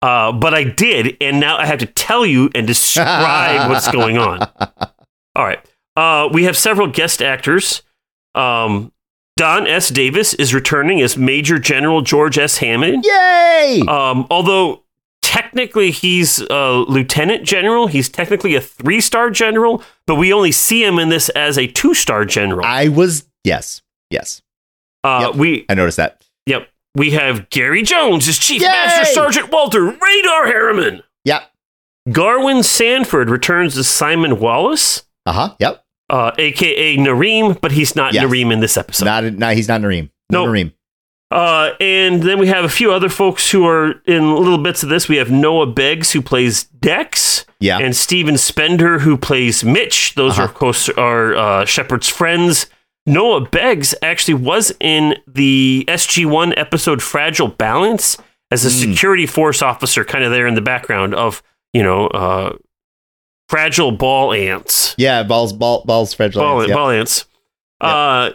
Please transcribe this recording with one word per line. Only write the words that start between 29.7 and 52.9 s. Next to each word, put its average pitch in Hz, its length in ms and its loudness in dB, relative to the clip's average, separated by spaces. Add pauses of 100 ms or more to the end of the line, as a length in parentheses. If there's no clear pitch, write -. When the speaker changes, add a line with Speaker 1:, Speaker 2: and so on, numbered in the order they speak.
Speaker 1:
Radar 349 600 2
Harriman. 214 560 0 (240)
Speaker 2:
Yep. 147 240 -2 (600)
Speaker 1:
Garwin 247 540 2
Sanford 226 680 0
returns 165 480 0
as 131 80 -2
Simon 151 520 0
Wallace. 147 600 0 (240)
Speaker 2:
Uh-huh, 104 340 -4
yep. - 240 -2 (260)
Speaker 1:
Uh, 117 280 0
A 151 140 0
K 170 240 0
A 151 220 0
Nareem, 175 600 2
but 160 120 -2
he's 143 240 0
not 135 180 0
Speaker 2:
Yes. 107 120 2
Speaker 1:
Nareem 123 280 0
in 110 60 0
this 110 180 0
episode. - 280 -4
Speaker 2:
Not, 110 180 0 (100)
not, 110 220 -2
he's 110 120 0
not 113 140 0
Nareem. 90 300 -4 (180)
No 175 160 0
Speaker 1:
Nope. 117 100 -2
Speaker 2:
Nareem. 87 180 -2 (580)
Speaker 1:
Uh, 160 480 0
and 190 420 2
then 185 160 0
we 196 80 2
have 190 180 2
a 165 60 -2
few 220 220 0
other 185 180 0
folks 190 400 0
who 185 160 4
are 160 280 2 (120)
in 156 300 2
little 175 240 2
bits 170 240 -4
of 143 60 -4
this. 160 200 -2
We 151 60 2
have 127 160 0
Noah 151 340 2
Beggs, 139 460 -2
who 151 100 0
plays 123 440 0
Dex. - 800 -2 (140)
Speaker 2:
Yeah. 190 200 0
Speaker 1:
And 127 160 -2
Steven 151 420 0
Spender, 165 640 0
who 147 180 2
plays 127 460 0
Mitch. 151 500 0
Those 127 240 0
are, - 60 0
Speaker 2:
Uh-huh. 104 80 -4
Speaker 1:
of - 20 -16
course, - 360 -2
are, 117 460 0
uh, 101 300 2
Shepard's 127 440 -2
friends. 170 580 0 (380)